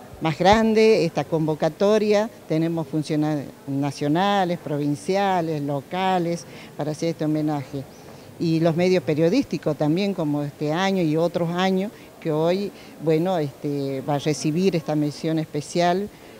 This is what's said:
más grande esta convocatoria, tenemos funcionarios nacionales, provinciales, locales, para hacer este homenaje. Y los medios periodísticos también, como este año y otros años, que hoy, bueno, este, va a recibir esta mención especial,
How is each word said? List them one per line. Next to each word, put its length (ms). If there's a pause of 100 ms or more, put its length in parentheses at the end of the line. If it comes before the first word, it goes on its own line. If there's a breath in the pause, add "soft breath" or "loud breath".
(220)
más 160
grande 640
esta 200
convocatoria, 1040 (180)
tenemos 400
funcionarios 600 (180)
nacionales, 920
provinciales, 1040
locales, 800 (320 loud breath)
para 140
hacer 180
este 160
homenaje. 580 (560 loud breath)
Y 200
los 160
medios 280
periodísticos 720
también, 380
como 300
este 280
año 300
y 160
otros 320
años, 420 (300 loud breath)
que 100
hoy, 400 (320 loud breath)
bueno, 360
este, 680
va 60
a 60
recibir 560
esta 180
mención 460
especial, 720 (300 loud breath)